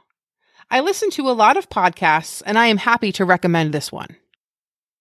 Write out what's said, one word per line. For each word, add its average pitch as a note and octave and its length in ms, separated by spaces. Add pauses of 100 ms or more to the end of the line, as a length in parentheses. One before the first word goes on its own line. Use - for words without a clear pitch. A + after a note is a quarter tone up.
(680)
I B3+ 120
listen G4 300
to C4+ 180
a - 20
lot A3 260
of - 120
podcasts, F3 760
and G#3+ 140
I A#3 80
am G#3+ 100
happy A#3 360
to F#3+ 120
recommend E3+ 480
this C#3+ 180
one." - 260 (840)